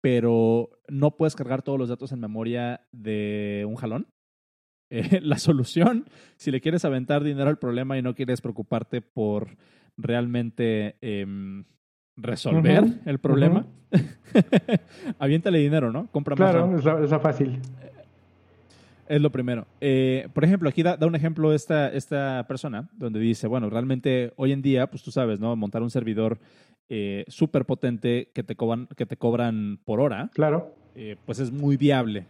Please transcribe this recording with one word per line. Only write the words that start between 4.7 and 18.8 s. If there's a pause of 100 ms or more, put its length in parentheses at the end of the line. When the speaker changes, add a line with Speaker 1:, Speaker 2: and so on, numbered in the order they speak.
Speaker 1:
Eh,
la
solución, (320)
si
le
quieres
aventar
dinero
al
problema
y
no
quieres
preocuparte
por (400)
realmente,
em, (540)
resolver
Speaker 2:
Ujú,
Speaker 1:
el
problema, (260)
Speaker 2:
ujú.
Speaker 1:
<laughs>
aviéntale
dinero,
¿no?
Compra
más
Speaker 2:
Claro,
Speaker 1:
ram.
Speaker 2:
es
la,
es
la
fácil. (1500)